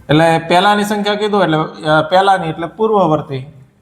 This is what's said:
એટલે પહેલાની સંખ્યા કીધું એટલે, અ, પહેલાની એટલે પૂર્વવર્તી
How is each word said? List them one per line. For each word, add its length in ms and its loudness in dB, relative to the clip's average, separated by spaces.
એટલે 400 2
પહેલાની 340 2
સંખ્યા 320 -4
કીધું 280 0
એટલે, 140 0
અ, 520 -2
પહેલાની 400 2
એટલે 180 -8
પૂર્વવર્તી 880 -2